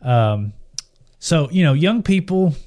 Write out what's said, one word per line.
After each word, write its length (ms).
Um, 520
so, 320
you 120
know, 120
young 280
people, 520